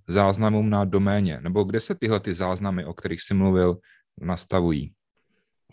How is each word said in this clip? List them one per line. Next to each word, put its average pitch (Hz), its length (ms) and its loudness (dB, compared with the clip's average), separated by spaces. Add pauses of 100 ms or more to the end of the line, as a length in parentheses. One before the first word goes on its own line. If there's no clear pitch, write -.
záznamům 104 640 2
na 101 160 2
doméně. 98 560 0
Nebo 92 220 0
kde 101 160 -2
se 101 160 -6
tyhle 110 240 0
ty 98 140 -4
záznamy, 92 520 -4
o 80 80 -10
kterých 82 280 -8
jsi - 120 -6
mluvil, 92 440 4 (440)
nastavují? 85 720 -2 (800)